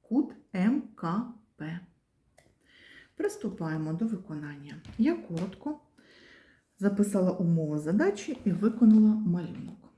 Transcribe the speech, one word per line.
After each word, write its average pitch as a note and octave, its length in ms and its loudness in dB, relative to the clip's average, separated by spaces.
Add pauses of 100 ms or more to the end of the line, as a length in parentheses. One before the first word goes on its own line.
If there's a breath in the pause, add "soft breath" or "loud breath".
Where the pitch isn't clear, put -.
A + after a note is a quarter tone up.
кут - 340 -2 (200)
М G#3+ 280 2 (120)
К F#3 400 -4 (220)
П. D#3+ 240 -10 (1400 soft breath)
Приступаємо D#3+ 760 -4
до F#3 140 -2
виконання. D3 680 -8 (240)
Я C#4+ 160 4
коротко G3 680 -6 (960 soft breath)
записала G3 520 2
умову D#3+ 480 0
задачі B3 680 0
і F#3+ 80 0
виконала G#3+ 640 6
малюнок. F3+ 840 -4